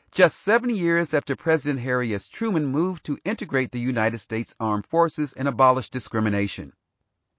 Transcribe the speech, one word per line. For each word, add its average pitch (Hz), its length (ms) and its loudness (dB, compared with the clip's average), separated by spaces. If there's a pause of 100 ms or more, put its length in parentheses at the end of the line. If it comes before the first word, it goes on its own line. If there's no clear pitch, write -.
(120)
just - 300 4
seven 233 280 2
years 170 440 0
after 139 220 0
President 147 460 0
Harry 123 340 -2
S. - 120 -8
Truman 185 380 -2
moved 165 400 -2
to 147 200 -4
integrate 151 460 -2
the 123 80 -6
United 117 400 -2
States - 400 -8
Armed 104 280 -2
Forces 160 460 0
and 135 140 -4
abolish 127 420 2
discrimination. 101 840 -2 (680)